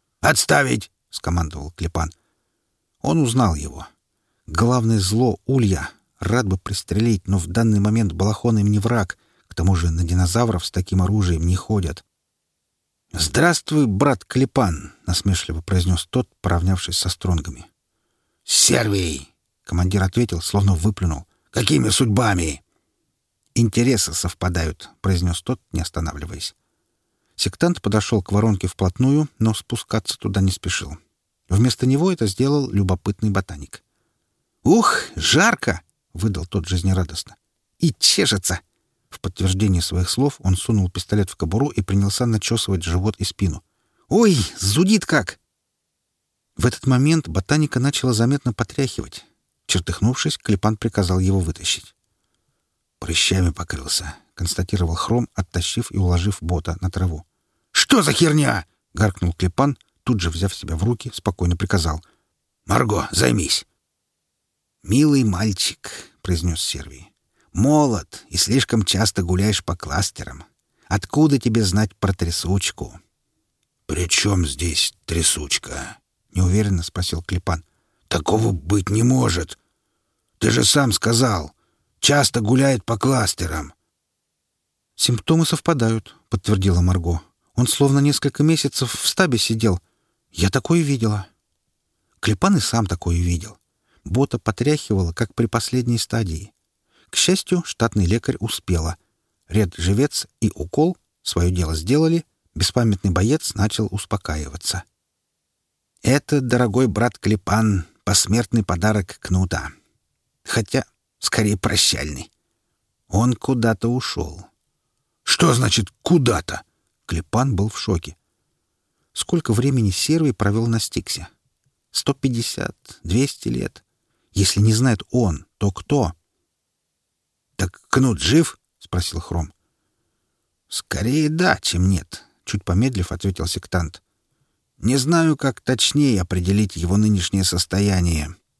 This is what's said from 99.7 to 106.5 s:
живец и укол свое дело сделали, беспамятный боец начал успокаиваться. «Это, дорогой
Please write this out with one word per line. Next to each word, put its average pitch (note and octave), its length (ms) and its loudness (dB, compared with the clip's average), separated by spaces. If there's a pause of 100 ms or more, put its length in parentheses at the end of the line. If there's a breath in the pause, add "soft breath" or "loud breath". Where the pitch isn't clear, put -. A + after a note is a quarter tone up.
живец G2+ 500 0 (140)
и G#2+ 140 2
укол D#3 420 0 (260)
свое F2 280 0
дело F2 240 -2
сделали, D#3 500 0 (300)
беспамятный G2+ 560 0
боец G#2 440 0
начал G#2 360 -2
успокаиваться. - 920 -6 (1160)
«Это, C#3+ 380 0
дорогой B2 460 2